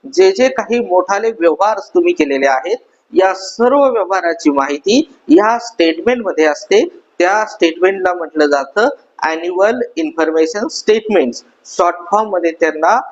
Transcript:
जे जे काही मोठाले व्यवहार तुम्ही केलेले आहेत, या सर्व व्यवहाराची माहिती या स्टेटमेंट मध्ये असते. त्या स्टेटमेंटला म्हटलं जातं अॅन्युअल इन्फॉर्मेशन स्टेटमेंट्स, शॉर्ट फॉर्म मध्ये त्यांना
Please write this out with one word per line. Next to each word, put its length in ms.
जे 200
जे 160
काही 320
मोठाले 500
व्यवहार 480
तुम्ही 180
केलेले 340
आहेत, 300
या 220
सर्व 580
व्यवहाराची 580
माहिती 640
या 300
स्टेटमेंट 640
मध्ये 200
असते. 580
त्या 260
स्टेटमेंटला 720
म्हटलं 320
जातं 420
अॅन्युअल 580
इन्फॉर्मेशन 680
स्टेटमेंट्स, 800
शॉर्ट 320
फॉर्म 200
मध्ये 300
त्यांना 400